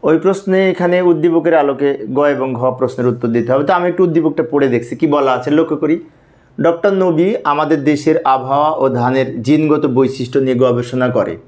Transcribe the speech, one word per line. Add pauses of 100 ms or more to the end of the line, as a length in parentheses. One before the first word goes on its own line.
ওই
প্রশ্নে
এখানে
উদ্দীপকের
আলোকে (120)
গ
এবং
ঘ
প্রশ্নের
উত্তর
দিতে
হবে।
তো
আমি
একটু
উদ্দীপকটা
পড়ে
দেখছি
কি
বলা
আছে,
লক্ষ্য
করি। (580)
ডক্টর
নবী
আমাদের
দেশের
আবহাওয়া
ও
ধানের
জিনগত
বৈশিষ্ট্য
নিয়ে
গবেষণা
করে। (100)